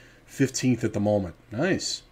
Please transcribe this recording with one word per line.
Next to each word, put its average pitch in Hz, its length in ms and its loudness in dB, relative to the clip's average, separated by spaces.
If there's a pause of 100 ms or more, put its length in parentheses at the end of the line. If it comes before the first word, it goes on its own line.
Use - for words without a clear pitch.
(240)
fifteenth 127 600 0
at 107 80 0
the 104 80 -2
moment. 101 340 0 (160)
Nice. 151 600 -2